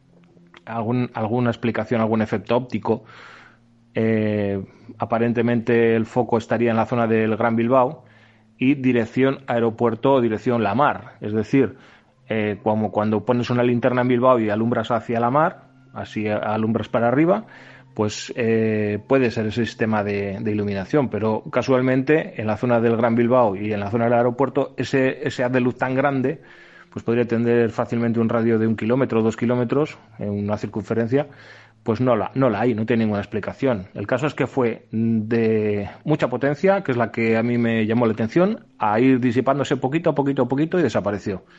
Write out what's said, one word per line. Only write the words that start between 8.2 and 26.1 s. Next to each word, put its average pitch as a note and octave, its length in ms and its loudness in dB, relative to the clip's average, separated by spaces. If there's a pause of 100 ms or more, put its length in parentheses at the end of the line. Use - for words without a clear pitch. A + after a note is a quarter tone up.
y C3 180 2
dirección B2+ 720 0
aeropuerto A#2 680 2
o C3 80 4
dirección A2+ 420 0
la G2 120 0
mar. B2 460 0
Es G#2 120 -6
decir, A2 440 0 (520)
eh, G#2+ 340 -2
como G#2+ 280 0
cuando G#2+ 340 0
pones A#2+ 240 0
una B2 140 2
linterna B2 380 2
en B2 60 0
Bilbao B2+ 320 4
y A2 100 0
alumbras A2+ 420 -2
hacia A#2 280 -2
la A#2+ 100 0
mar, D#3 360 0 (280)
así G#2+ 340 -8
alumbras A2 640 -2
para A#2 180 0
arriba, E3 380 2 (500)
pues, - 400 -4
eh, A2 720 0
puede C3 240 2
ser A2 160 -4
ese A2+ 180 -2
sistema A2 380 -2
de, G2+ 360 -4
de A2+ 120 -4
iluminación, G#2 580 -2
pero G#2+ 320 -2 (100)
casualmente C3 880 0
en A2 60 -6
la G#2+ 100 0
zona A#2+ 240 2
del A#2 160 2
Gran A#2 200 2
Bilbao A#2+ 400 4
y G#2 180 -4
en G#2 60 -4
la G2+ 100 -6
zona A#2 140 0
del A#2+ 100 2
aeropuerto B2 640 0
ese, C3 500 -2
ese - 160 -4
haz B2 80 0
de B2+ 100 2
luz B2+ 160 0
tan C3 180 -2
grande C3+ 460 -2 (500)